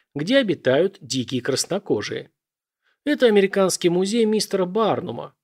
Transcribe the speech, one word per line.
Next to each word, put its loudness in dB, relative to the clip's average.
где 0
обитают 0
дикие -6
краснокожие. -4
Это 2
американский 2
музей 2
мистера 0
Барнума. -2